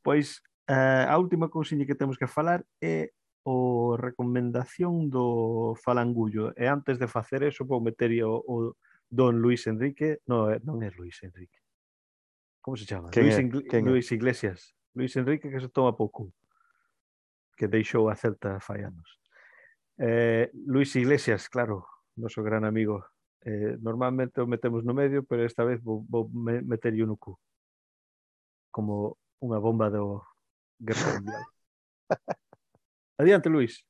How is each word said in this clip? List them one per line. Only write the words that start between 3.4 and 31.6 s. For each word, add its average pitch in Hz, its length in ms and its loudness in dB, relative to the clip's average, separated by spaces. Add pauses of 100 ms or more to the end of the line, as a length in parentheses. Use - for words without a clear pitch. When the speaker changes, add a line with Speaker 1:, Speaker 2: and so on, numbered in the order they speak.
Speaker 1:
o 123 560 0
recomendación 123 1120 -2
do 117 640 0
Falangullo. 117 800 0
E 120 160 -2
antes 143 240 0
de 127 80 -2
facer 127 400 -4
eso, 139 240 -4
vou 123 160 0
meter 117 240 0 (160)
o, 113 160 0
o 117 320 -4 (400)
Don 120 320 4
Luis 120 240 4
Enrique. 139 560 -2
No, 113 240 2
eh, 110 160 2
non 131 160 -6
é 107 80 -6
Luis 90 320 -16
Enrique. 90 400 -20 (1040)
Como 131 160 -8
se 104 80 -14
chama? 87 240 -8
Speaker 2:
Quen 120 160 8
Speaker 1:
Luis - 80 6
Speaker 2:
é? 131 80 4
Speaker 1:
Ingl-, 131 240 -2
Speaker 2:
Quen 113 160 4
é? 127 80 4
Speaker 1:
Luis 123 160 2
Iglesias. 113 640 -2 (240)
Luis 127 240 -4
Enrique, 139 320 -2
que 135 80 -6
se 127 80 -10
toma 127 240 2
pouco. 107 400 -6 (1300)
Que 110 80 -2
deixou 110 400 2
a 107 80 -2
Celta 101 400 -4
fai 101 320 -10
anos. 85 300 -20 (840)
Eh, 117 480 2 (140)
Luis 139 320 2
Iglesias, 123 540 2
claro, 110 360 -4 (300)
noso 113 260 -8
gran 107 220 0
amigo. 107 400 0 (400)
Eh, 107 400 -4
normalmente 127 560 -2
o 123 80 -2
metemos 117 320 -2
no 120 160 -2
medio, 139 320 0
pero 117 160 0
esta 117 160 -4
vez 120 240 0
vou, 110 240 -4
vou 117 240 0
me-, 117 320 -4
meterllo 113 400 -2
no 107 160 -4
cu. 95 160 -16 (1400)
Como 104 480 -4 (240)
unha 113 160 -2
bomba 110 320 2
do 104 320 -6 (560)
Guerra 110 400 -2
Mundial. 104 240 -10 (640)